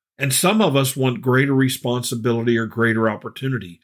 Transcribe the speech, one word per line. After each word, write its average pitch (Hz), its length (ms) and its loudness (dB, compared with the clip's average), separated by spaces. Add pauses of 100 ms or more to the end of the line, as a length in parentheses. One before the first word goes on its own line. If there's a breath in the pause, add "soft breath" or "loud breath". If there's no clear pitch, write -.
(180)
And 135 160 -2
some 214 280 2
of 156 140 2
us 135 220 0
want 127 240 0
greater 131 340 2
responsibility 120 1000 0
or 113 80 -2
greater 113 440 0
opportunity. 104 760 -8